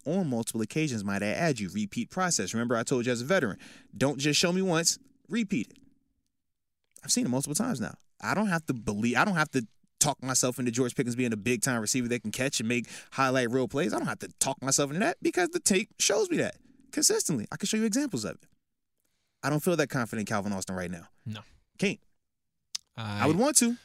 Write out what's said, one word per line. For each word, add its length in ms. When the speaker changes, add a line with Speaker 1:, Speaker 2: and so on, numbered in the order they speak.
Speaker 1:
on 240
multiple 340
occasions, 420
might 180
I 60
add 320
you, 120
repeat 380
process. 440
Remember 220
I 60
told 240
you 60
as 80
a 40
veteran, 320
don't 220
just 200
show 140
me 100
once, 360
repeat 420
it. 80
I've 80
seen 120
it 40
multiple 260
times 260
now. 140
I 140
don't 140
have 180
to 80
believe, 420
I 80
don't 120
have 160
to 120
talk 240
myself 360
into 120
George 240
Pickens 220
being 160
a 40
big-time 440
receiver 280
that 140
can 80
catch 300
and 80
make 200
highlight 380
reel 180
plays. 240
I 60
don't 100
have 120
to 80
talk 240
myself 280
into 100
that 220
because 280
the 100
tape 380
shows 320
me 80
that 180
consistently. 600
I 40
can 100
show 100
you 80
examples 400
of 120
it. 120
I 80
don't 100
feel 160
that 120
confident 400
in 40
Calvin 200
Austin 240
right 140
now. 180
Speaker 2:
No. 140
Speaker 1:
Can't. 220
Speaker 2:
I 280
Speaker 1:
I 20
would 120
want 200
to, 260